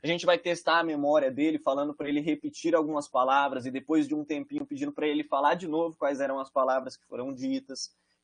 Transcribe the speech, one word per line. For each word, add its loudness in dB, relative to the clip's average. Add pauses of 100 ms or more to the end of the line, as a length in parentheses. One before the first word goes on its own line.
A -6
gente 0
vai 6
testar 2
a 0
memória 2
dele, 0
falando 0
pra -6
ele 0
repetir -2
algumas 0
palavras 2
e -4
depois 0
de -2
um -4
tempinho -6
pedindo -6
pra -4
ele 0
falar 2
de -6
novo -2
quais -2
eram -2
as -8
palavras 0
que -20
foram -8
ditas, -6 (300)